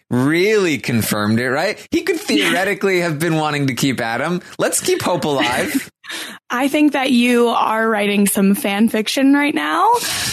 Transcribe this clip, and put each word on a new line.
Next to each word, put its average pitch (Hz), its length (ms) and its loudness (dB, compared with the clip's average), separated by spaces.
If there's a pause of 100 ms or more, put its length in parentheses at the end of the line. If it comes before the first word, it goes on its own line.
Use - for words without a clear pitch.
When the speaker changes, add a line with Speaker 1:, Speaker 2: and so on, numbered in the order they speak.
(120)
Speaker 1:
really 165 680 2
confirmed 110 640 0
it, 127 100 -2
right? 165 420 -4
He 339 120 0
could 349 180 -2
Speaker 2:
<laughs> - 0 -
Speaker 1:
theoretically 190 800 0
have 170 180 -2
been 165 180 0
wanting 147 300 0
to 131 60 -2
keep 127 260 -2
Adam. 131 420 -4 (180)
Let's - 220 0
keep 359 200 -2
hope 175 240 -2
alive. 151 640 -2 (320)
Speaker 2:
<laughs> - 300 -16
I 262 160 0
think 302 260 2
that 277 180 0
you 240 360 4
are 220 420 0
writing 202 380 2
some 196 280 2
fan 202 320 0
fiction 269 460 2
right 285 220 2
now. 320 360 0 (420)